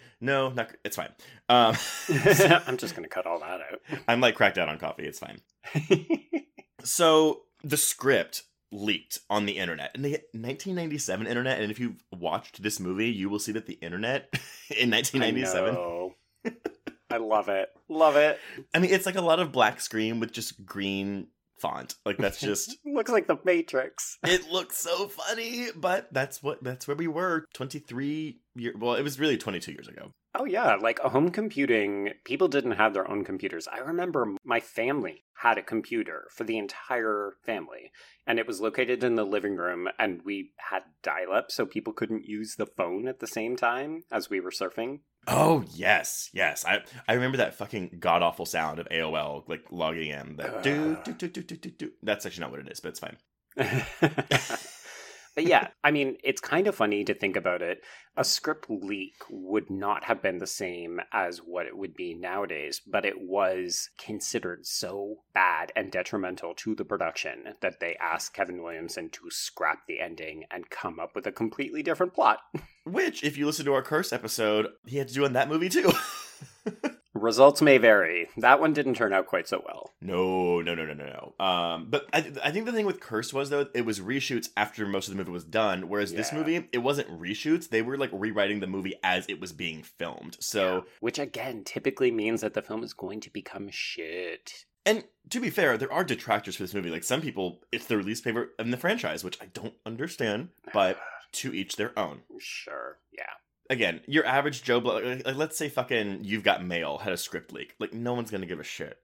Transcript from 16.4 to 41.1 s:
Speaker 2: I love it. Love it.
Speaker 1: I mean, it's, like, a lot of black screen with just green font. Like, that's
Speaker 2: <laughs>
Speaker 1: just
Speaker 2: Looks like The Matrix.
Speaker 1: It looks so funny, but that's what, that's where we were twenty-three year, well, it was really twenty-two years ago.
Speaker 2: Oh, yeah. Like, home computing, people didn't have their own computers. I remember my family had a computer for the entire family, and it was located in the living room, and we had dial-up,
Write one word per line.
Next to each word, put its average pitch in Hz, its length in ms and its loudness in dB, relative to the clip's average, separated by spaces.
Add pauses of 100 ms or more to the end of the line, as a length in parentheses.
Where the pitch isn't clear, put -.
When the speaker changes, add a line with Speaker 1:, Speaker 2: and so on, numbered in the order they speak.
Speaker 2:
I 120 80 0
love 107 300 2
it. 95 200 2 (200)
Love 156 280 6
it. 147 220 6 (340)
Speaker 1:
I 160 60 6
mean, 180 140 6
it's, 190 120 4
like, 190 120 -2
a 190 40 0
lot 170 200 4
of 151 120 -2
black 110 280 4
screen 110 400 -2
with 113 120 -4
just - 320 -10
green 98 600 -4 (320)
font. - 380 -6 (100)
Like, 101 100 -2
that's 98 240 0
Speaker 2:
<laughs> - 0 -
Speaker 1:
just 110 460 -2
Speaker 2:
Looks 254 240 -2
like 214 160 2
The 156 180 2
Matrix. 165 800 -2
Speaker 1:
It 170 260 2
looks 180 280 -4
so 175 300 -4
funny, 233 580 -6 (100)
but 180 380 -2
that's 135 280 -4
what, 139 220 -4
that's 127 240 -8
where 143 80 -2
we 170 120 -2
were 160 440 0
twenty-three 143 840 -6 (160)
year, 120 240 -4
well, 120 160 2
it 139 80 2
was 143 180 -4
really 147 160 4
twenty-two 87 360 -4
years - 160 -16
ago. - 240 -16 (200)
Speaker 2:
Oh, 247 120 0
yeah. 202 320 4
Like, 113 240 2
home 139 320 4
computing, 113 800 2 (140)
people 139 220 2
didn't 135 300 2
have 104 180 6
their 95 160 -2
own 101 140 -2
computers. 90 420 -6
I - 140 -10
remember 151 640 -2
my 117 160 2
family 113 640 -2 (180)
had 113 160 6
a 95 40 -2
computer 104 720 -4
for - 120 -6
the 113 120 -2
entire 104 760 -2 (120)
family, 65 460 -8 (380)
and 117 100 4
it 113 80 0
was 98 140 -6
located 120 420 0
in 117 140 4
the 107 80 2
living 101 320 0
room, 87 320 -2 (100)
and 95 260 0
we 98 280 -6 (180)
had 95 120 -2 (200)
dial-up, 92 480 0